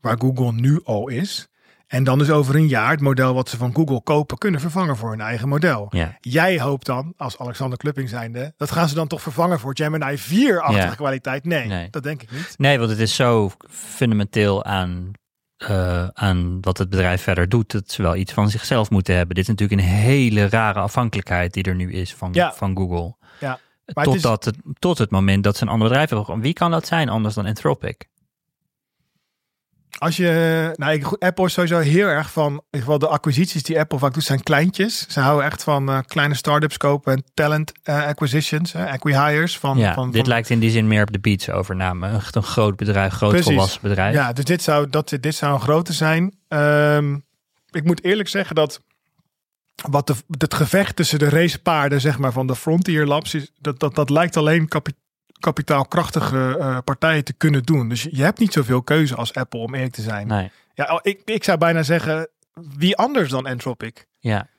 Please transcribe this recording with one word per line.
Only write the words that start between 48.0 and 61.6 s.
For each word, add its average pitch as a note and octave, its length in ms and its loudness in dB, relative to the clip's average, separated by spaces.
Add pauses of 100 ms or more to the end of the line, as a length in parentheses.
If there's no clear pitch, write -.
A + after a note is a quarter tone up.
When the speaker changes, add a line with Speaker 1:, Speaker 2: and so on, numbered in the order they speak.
Speaker 1:
eerlijk G3 240 0
zeggen G3 260 -4
dat D3+ 260 0 (1120)
wat C#3+ 160 0
de, C#3+ 80 0 (240)
het - 160 -2
gevecht F#3+ 420 0
tussen D#3 220 0
de D3 100 4
racepaarden, D3+ 720 2
zeg C3 180 0
maar, C3 140 0
van B2+ 140 -2
de B2+ 100 -2
Frontier D#3+ 500 0
Labs C#3+ 280 -2
is, D3 160 -8 (100)
dat, C#3+ 200 -6
dat, D3 140 0
dat C#3+ 160 0
lijkt E3 260 2
alleen D#3 320 4
kapi-, D3 240 -4 (480)
kapitaalkrachtige, C#3 1200 0
eh, C3 240 -2
partijen D3+ 400 0
te - 80 -8
kunnen D3 300 2
doen. B2 260 2
Dus A2+ 140 -4
je, D3 100 -8
je C3+ 100 0
hebt - 160 2
niet G#3+ 140 2
zoveel B2+ 300 0
keuze D3+ 320 2
als A2+ 200 -8
Apple, B2+ 260 -8
om A#2+ 140 -8
eerlijk C3 180 -4
te A2+ 100 -10
zijn. G#2+ 240 -6
Speaker 2:
Nee. G2+ 240 -2 (240)
Speaker 1:
Ja, C#3+ 100 -4 (100)
oh, E3+ 80 -2
ik, G3+ 220 -2
ik G#3+ 200 -4
zou F3 140 2
bijna E3 240 2